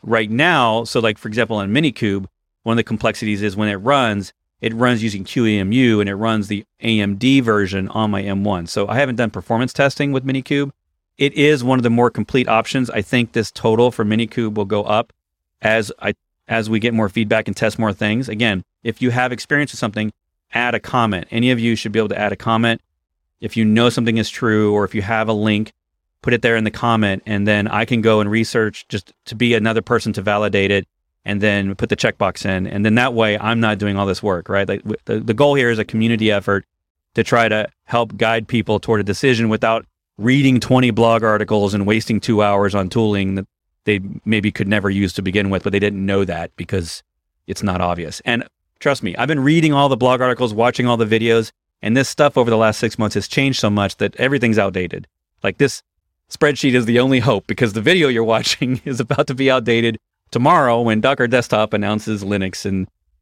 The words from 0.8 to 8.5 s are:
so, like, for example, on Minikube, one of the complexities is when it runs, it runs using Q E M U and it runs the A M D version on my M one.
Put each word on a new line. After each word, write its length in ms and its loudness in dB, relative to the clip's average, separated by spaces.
so, 160 -4
like, 200 0
for 100 -12
example, 280 -2
on 140 -4
Minikube, 560 -2
one 80 0
of 60 2
the 40 4
complexities 600 -4
is 140 -4
when 120 -2
it 80 -2
runs, 560 0
it 140 -4
runs 300 0
using 180 -4
Q 240 -2
E 120 2
M 120 -2
U 300 4
and 80 0
it 80 -4
runs 320 -2
the 160 -6
A 200 0
M 160 -2
D 240 2
version 480 0
on 220 -2
my 120 -2
M 200 -4
one. 240 -2